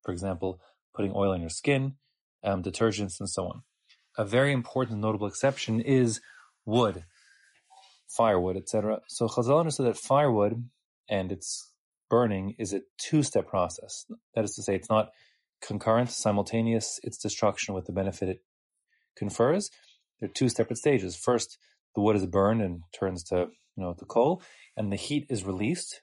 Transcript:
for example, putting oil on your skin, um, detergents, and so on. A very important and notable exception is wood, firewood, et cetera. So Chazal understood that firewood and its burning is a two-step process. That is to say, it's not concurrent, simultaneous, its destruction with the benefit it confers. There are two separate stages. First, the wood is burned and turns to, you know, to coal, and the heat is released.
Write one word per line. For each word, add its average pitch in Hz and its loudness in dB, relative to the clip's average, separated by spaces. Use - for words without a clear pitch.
for - -6
example, 92 -4
putting 98 -2
oil 98 2
on 87 -2
your 82 -6
skin, 135 0
um, 95 0
detergents, 101 -2
and 98 -6
so 92 -4
on. - -12
A 110 0
very 127 4
important 123 -2
and 104 -2
notable 104 0
exception 113 0
is 123 4
wood, 104 2
firewood, 92 2
et 90 -10
cetera. 107 0
So - -2
Chazal 123 2
understood 151 0
that 113 2
firewood 120 2
and 95 -2
its - -10
burning 104 2
is 95 -6
a 95 -2
two-step 139 0
process. - -4
That 110 0
is 107 -4
to - -10
say, 101 0
it's - -4
not 110 2
concurrent, 113 2
simultaneous, 113 0
its - -10
destruction - -2
with 92 -6
the - -8
benefit 95 -2
it 90 -6
confers. 131 0
There 107 -6
are - -8
two 131 2
separate 117 -2
stages. 98 0
First, - -2
the 104 0
wood 107 4
is 95 2
burned 98 2
and 87 -4
turns 92 -4
to, 87 0
you 101 -8
know, 87 -6
to 85 -14
coal, 147 2
and 107 -4
the 101 -2
heat 143 -4
is 107 -4
released. 101 -4